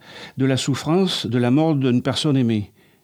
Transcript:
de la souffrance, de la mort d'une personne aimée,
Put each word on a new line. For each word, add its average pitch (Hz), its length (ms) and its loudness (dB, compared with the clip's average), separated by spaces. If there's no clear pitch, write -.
de 131 80 0
la 135 120 2
souffrance, 156 720 -2
de 117 100 -2
la 120 140 2
mort 156 240 2
d'une 127 260 2
personne 135 360 0
aimée, 113 340 0